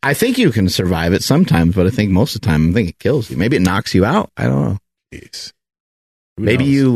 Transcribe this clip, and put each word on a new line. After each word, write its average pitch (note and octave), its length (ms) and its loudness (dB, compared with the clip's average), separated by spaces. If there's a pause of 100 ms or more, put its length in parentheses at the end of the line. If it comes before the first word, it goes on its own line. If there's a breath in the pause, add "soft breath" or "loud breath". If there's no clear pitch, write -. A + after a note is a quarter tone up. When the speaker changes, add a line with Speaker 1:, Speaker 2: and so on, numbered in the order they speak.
Speaker 1:
I C#3 120 0
think B3 240 0
you G#3+ 140 2
can G2+ 160 0
survive F2 460 -2
it - 100 0
sometimes, E2+ 500 2
but F2+ 120 2
I F#2+ 40 2
think G#2 220 -2
most G2+ 240 0
of G#2+ 60 -10
the - 40 -14
time, D#2+ 240 2
I - 40 0
think G#2 160 -2
it - 80 -16
kills B2 320 -2
you. B1+ 80 -10
Maybe A#2 180 0
it F#2 60 0
knocks F2+ 320 -2
you F#2+ 100 4
out. E3 320 -2
I - 80 -4
don't C3 200 0
know. G2+ 140 -4 (360)
Speaker 2:
Jeez. - 380 -18 (840)
Who G#2 80 -6
Speaker 1:
Maybe B2 200 2
Speaker 2:
knows? C#3 100 2
Speaker 1:
you, C3+ 220 4